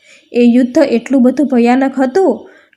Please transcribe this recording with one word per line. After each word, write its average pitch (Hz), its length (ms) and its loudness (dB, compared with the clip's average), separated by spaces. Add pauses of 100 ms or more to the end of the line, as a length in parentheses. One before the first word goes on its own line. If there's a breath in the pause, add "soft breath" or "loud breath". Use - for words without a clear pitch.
(340 soft breath)
એ 240 80 0
યુદ્ધ 247 360 2
એટલું 262 440 0
બધું 269 260 0
ભયાનક 262 520 0
હતું 269 500 -2 (280 soft breath)